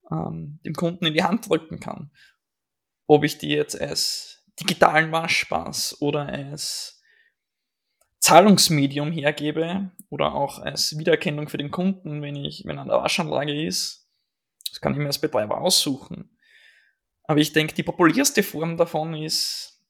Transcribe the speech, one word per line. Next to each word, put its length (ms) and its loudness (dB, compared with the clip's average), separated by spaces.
ähm, 560 -6
dem 80 -6
Kunden 320 -2
in 80 0
die 100 2
Hand 260 0
drücken 320 -2
kann. 300 -12
Ob 180 6
ich 140 -4
die 100 -6
jetzt 300 -2
als 640 -6
digitalen 540 2
Waschpass 920 -2
oder 260 -2
als 760 -8
Zahlungsmedium 920 6
hergebe 800 -2
oder 260 -2
auch 260 -4
als 380 -4
Wiedererkennung 520 0
für 80 -8
den 140 -6
Kunden, 500 -4
wenn 160 -10
ich, 280 -10
wenn 120 -8
er 60 -12
an 40 -10
der 140 2
Waschanlage 640 -2
ist, 420 -6
das 100 -14
kann 140 -2
ich 60 -2
mir 80 -2
als 120 -4
Betreiber 400 0
aussuchen. 760 -2
Aber 180 2
ich 100 2
denke, 220 2
die 100 -2
populärste 600 4
Form 340 -4
davon 360 0
ist 640 -6